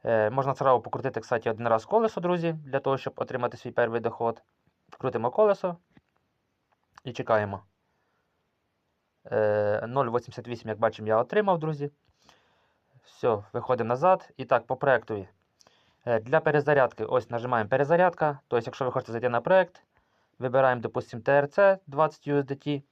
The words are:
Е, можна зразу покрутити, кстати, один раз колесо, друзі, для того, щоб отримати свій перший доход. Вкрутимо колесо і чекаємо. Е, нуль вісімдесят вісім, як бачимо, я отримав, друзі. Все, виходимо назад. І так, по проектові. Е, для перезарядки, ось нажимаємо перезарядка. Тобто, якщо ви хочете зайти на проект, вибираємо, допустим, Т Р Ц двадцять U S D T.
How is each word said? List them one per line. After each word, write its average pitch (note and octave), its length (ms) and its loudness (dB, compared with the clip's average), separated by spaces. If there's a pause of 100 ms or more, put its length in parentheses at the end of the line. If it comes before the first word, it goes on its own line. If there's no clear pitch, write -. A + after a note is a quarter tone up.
Е, A2 240 2
можна C3+ 240 -2
зразу C3 280 2
покрутити, B2 380 -6
кстати, A#2 300 -2
один A2+ 180 -4
раз A2+ 180 2
колесо, A3 360 0
друзі, E3+ 320 -2
для C#3 260 -4
того, C3+ 180 0
щоб - 180 -8
отримати B2 420 -4
свій A#2+ 140 -12
перший A#2 280 0
доход. A2+ 420 -4 (480)
Вкрутимо A#2+ 420 -4
колесо G3 460 2 (1300)
і B2 100 -12
чекаємо. G#2 500 -2 (1700)
Е, G#2+ 560 0
нуль C3 180 0
вісімдесят A#2+ 420 -6
вісім, A#2 220 -10
як G#2+ 100 -6
бачимо, A2 280 -2
я A2 100 2
отримав, F#3+ 420 0
друзі. D3 320 -6 (1120)
Все, G#2+ 400 -2 (100)
виходимо A#2+ 340 -2
назад. F3 500 2
І C3+ 80 -8
так, A#2+ 220 0
по C3+ 80 -2
проектові. A2+ 520 0 (760)
Е, A#2 140 0
для C3 200 0
перезарядки, C#3+ 680 2
ось B2 240 -2
нажимаємо A#2 400 -2
перезарядка. D3+ 800 2
Тобто, A#2 200 0
якщо B2+ 180 -6
ви B2 60 -2
хочете B2+ 200 -6
зайти A#2 180 -2
на A#2 120 0
проект, F3+ 420 2 (560)
вибираємо, B2+ 420 2
допустим, A#2 400 -8
Т C#3 100 0
Р C#3+ 180 4
Ц G3 380 4
двадцять D3 400 -2
U C#3+ 80 0
S C#3+ 80 2
D C#3+ 240 -6
T. C#3+ 240 -4